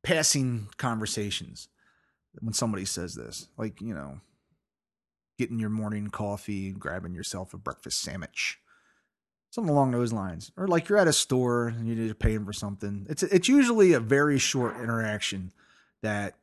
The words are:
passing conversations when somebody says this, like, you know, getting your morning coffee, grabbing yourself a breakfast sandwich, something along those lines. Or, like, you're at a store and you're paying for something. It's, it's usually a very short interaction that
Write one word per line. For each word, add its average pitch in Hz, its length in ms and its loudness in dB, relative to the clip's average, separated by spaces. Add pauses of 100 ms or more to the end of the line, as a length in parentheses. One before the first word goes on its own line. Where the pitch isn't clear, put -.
passing 131 640 0 (100)
conversations 110 920 -4 (720)
when 113 120 -4
somebody 104 320 -2
says 90 300 -6
this, - 320 -12 (100)
like, 110 240 -8
you 110 120 -8
know, 71 260 -12 (1200)
getting 120 180 -2
your 110 120 -2
morning 107 400 -4
coffee, 101 640 -6
grabbing 87 420 -8
yourself 92 380 -10
a 92 40 -16
breakfast - 440 -8
sandwich, - 580 -8 (920)
something 190 220 -2
along 139 180 4
those 120 220 0
lines. 95 440 -6
Or, 190 100 -2
like, 170 220 2
you're 208 100 6
at 185 80 6
a 151 60 6
store 120 560 2
and 117 180 -4
you're 113 260 -2
paying 110 320 0
for 104 80 -8
something. 101 560 -6
It's, 156 140 -2
it's 180 240 4
usually 240 460 8
a 135 60 6
very 139 380 4
short 127 380 0
interaction 110 760 -2 (500)
that 104 400 -2